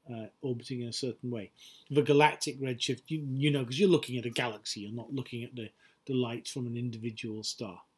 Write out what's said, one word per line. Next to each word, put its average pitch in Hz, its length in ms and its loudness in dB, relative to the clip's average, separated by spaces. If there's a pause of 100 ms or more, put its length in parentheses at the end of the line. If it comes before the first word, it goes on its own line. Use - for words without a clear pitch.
(120)
uh, 110 160 -8 (140)
orbiting 123 400 -4
in 120 60 -4
a 113 60 -8
certain 123 380 -4
way. 107 200 -6 (380)
The 143 120 6
galactic 147 600 6
redshift, 127 460 -2
you, 156 240 -4
you 139 200 4
know, 139 140 2
'cause 131 140 -4
you're 196 100 8
looking 135 280 4
at 113 80 -4
a 120 40 0
galaxy, 113 520 -4
you're 104 100 -8
not 123 220 -8
looking 120 300 -6
at 120 120 -14
the, 110 140 -8 (360)
the 139 80 -4
light 120 340 0
from 127 200 -4
an 117 100 -4
individual 113 640 -6
star. 95 380 -8 (160)